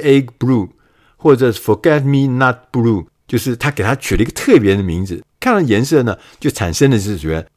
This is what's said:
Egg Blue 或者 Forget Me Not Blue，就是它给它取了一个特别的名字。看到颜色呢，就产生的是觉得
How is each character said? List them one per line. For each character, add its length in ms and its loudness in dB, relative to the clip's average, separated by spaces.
Egg 260 2
Blue 300 0
或 200 4
者 160 0
Forget 500 0
Me 240 0
Not 300 0
Blue， 340 0
就 120 -4
是 180 -4
它 140 -4
给 120 -6
它 120 0
取 220 -4
了 60 0
一 40 2
个 60 -10
特 260 2
别 160 4
的 80 0
名 240 -4
字。 160 -12
看 140 0
到 60 2
颜 220 2
色 200 2
呢， 160 -2
就 100 -2
产 240 -4
生 160 2
的 80 2
是 180 -4
觉 180 -6
得 120 -6